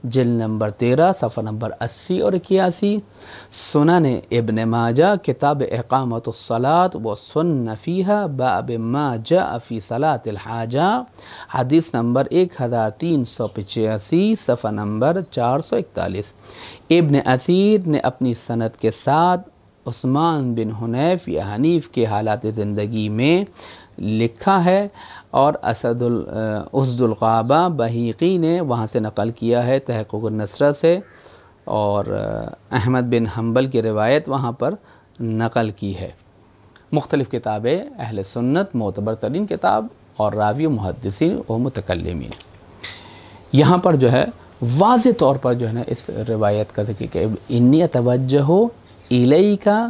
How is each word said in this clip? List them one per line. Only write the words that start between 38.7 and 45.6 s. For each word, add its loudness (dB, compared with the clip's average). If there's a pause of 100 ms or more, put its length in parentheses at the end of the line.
معتبر -2
ترین -4
کتاب 0 (300)
اور 0
راوی 0
محدثین -2
و -2
متکلمین۔ -4 (1200)
یہاں 6
پر 4
جو 4
ہے 4 (540)
واضح 4 (100)
طور 4
پر 0
جو -4